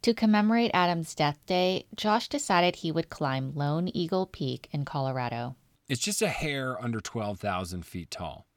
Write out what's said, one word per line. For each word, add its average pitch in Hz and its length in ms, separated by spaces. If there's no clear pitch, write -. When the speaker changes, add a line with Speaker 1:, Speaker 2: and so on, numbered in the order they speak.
Speaker 1:
To 233 120
commemorate 220 600
Adam's 175 400
death 147 320
day, 180 480
Josh 214 340
decided 180 460
he 165 160
would 151 180
climb 135 460
Lone 151 400
Eagle 185 320
Peak - 460
in 143 120
Colorado. 127 720
Speaker 2:
It's 131 120
just 208 220
a 202 60
hair 135 540
under 117 180
twelve 104 380
thousand 92 460
feet 85 260
tall. 82 360